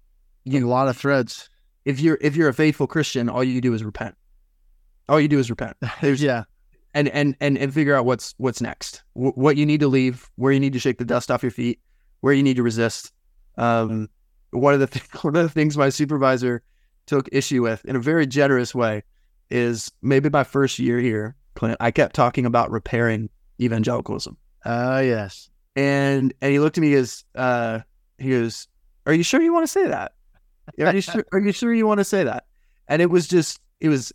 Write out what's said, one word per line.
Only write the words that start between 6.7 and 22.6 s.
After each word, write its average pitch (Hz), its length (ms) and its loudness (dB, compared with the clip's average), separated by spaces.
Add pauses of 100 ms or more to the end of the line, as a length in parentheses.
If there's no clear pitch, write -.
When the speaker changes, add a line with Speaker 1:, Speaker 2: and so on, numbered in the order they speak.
Speaker 1:
and, 147 140 2
and, 143 320 0
and, 143 180 2
and 139 160 -4
figure 147 200 2
out 127 120 2
what's, 123 320 -2
what's 123 240 -4
next, - 400 -10 (100)
wh-, 127 240 -2
what 139 200 4
you 147 100 2
need 151 140 2
to 147 80 2
leave, 131 480 0
where 135 160 2
you 135 80 4
need 139 120 0
to 127 60 -4
shake 123 200 -2
the 127 60 -6
dust 120 260 -2
off 123 120 -2
your 123 80 -2
feet, 120 300 -4 (400)
where 135 120 2
you 139 100 4
need 135 140 2
to 123 60 2
resist. 117 500 -2 (460)
Um, 113 500 -2 (420)
one 139 220 2
of 143 80 4
the 135 60 2
th-, - 180 -10 (100)
<laughs> - 100 -14
one 151 120 0
of 175 60 4
the 165 80 0
things 151 260 0
my 139 140 4
supervisor 131 720 0 (440)
took 143 260 -2
issue 135 300 0
with 113 220 -4
in 135 120 -4
a 123 40 -2
very 156 260 2
generous 131 480 2
way 113 280 -2 (480)
is 120 500 -2
maybe 135 300 2
my 143 140 2
first 139 340 0
year 123 200 0
here, 113 380 -4 (180)
Clint, 113 260 -4
I 117 100 0
kept - 240 0
talking 123 320 0
about 117 240 0